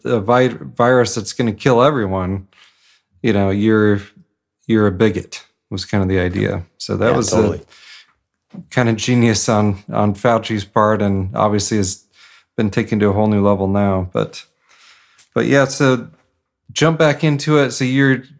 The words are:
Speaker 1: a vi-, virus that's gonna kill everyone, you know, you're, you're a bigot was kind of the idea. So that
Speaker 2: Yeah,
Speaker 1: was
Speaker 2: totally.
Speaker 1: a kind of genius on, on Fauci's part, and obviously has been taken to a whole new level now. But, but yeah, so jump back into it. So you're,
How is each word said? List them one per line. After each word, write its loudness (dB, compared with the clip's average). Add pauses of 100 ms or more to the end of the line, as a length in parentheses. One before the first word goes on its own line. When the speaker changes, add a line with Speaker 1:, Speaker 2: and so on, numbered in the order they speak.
Speaker 1:
a -2
vi-, 2
virus 0
that's -6
gonna -2
kill 2
everyone, -2 (760)
you 0
know, 2
you're, 2 (640)
you're 2
a 0
bigot -2 (240)
was -8
kind -2
of 0
the 0
idea. -2 (140)
So -6
that 0
Speaker 2:
Yeah, 2
Speaker 1:
was -2
Speaker 2:
totally. 0 (920)
Speaker 1:
a -16 (100)
kind 0
of 0
genius 0
on, 0
on 0
Fauci's -2
part, 2
and -2
obviously 0
has -4 (520)
been -2
taken -2
to 2
a 2
whole 0
new 2
level 0
now. -2
But, -6 (880)
but -2
yeah, 2
so -2 (640)
jump 0
back 2
into 0
it. 0
So -4
you're, 2 (160)